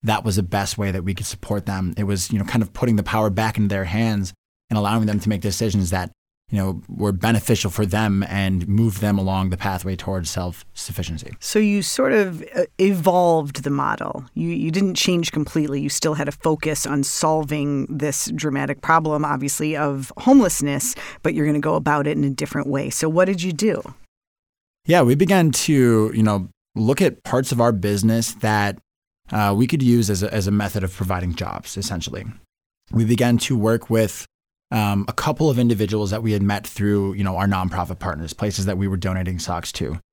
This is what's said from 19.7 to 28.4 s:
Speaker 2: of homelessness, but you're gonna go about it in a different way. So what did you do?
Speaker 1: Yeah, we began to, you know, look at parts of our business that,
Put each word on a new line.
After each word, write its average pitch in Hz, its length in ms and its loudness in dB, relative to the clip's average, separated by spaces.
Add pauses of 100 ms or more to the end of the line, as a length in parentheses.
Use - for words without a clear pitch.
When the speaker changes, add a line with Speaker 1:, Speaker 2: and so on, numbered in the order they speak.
Speaker 2:
of 143 420 -4
homelessness, 170 760 4 (300)
but - 100 0
you're 147 120 0
gonna 151 140 2
go 156 140 0
about 147 320 0
it 147 120 0
in 147 60 2
a 143 60 2
different 139 380 -4
way. 139 240 -2
So 160 180 -2
what 175 160 4
did 190 160 -2
you 180 100 -4
do? 185 300 -2 (1040)
Speaker 1:
Yeah, 170 160 6
we 123 140 6
began 170 360 4
to, 120 640 4
you 110 100 2
know, 101 260 2 (260)
look 110 260 2
at - 220 0
parts 127 280 -2
of 120 100 0
our 117 100 4
business 104 640 0
that, 104 420 0 (540)